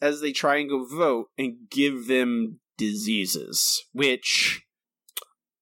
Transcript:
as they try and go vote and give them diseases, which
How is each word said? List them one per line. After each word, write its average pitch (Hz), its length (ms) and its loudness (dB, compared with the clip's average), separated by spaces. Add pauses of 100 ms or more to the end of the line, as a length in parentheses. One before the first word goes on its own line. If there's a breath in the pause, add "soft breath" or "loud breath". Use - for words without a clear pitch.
as 147 200 0
they 151 100 -2
try 143 260 2
and 147 120 -2
go 135 160 0
vote 135 420 2 (100)
and 120 320 -6
give 135 380 0
them 120 520 2 (180)
diseases, 104 1040 -2 (100)
which - 680 0 (1000)